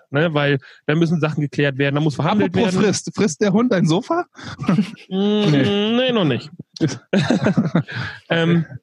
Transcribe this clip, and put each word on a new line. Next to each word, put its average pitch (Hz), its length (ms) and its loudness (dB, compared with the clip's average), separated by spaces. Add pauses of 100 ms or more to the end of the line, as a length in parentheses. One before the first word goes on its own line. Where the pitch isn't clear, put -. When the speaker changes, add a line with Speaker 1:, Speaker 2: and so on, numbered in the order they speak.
Speaker 1:
ne? 156 240 0
Weil 143 240 2 (280)
da 147 80 0
müssen 165 280 2
Sachen 151 180 -2
geklärt 143 380 -2
werden, 139 180 0
da 147 60 0
muss 156 140 0
verhandelt 190 380 0
Speaker 2:
Apropos 185 200 0
Speaker 1:
werden. 185 140 2
Speaker 2:
frisst. - 280 -2
Frisst 208 260 -2
der 208 120 2
Hund 240 180 2
dein 180 160 2
Sofa? 254 380 0 (840)
Speaker 1:
Mm, 202 420 0
Speaker 2:
Nee. 202 460 2
Speaker 1:
nee, 254 160 0
noch 214 140 2
nicht. 123 260 -2 (260)
<laughs> 151 120 0 (1400)
Ähm, 170 360 2 (180)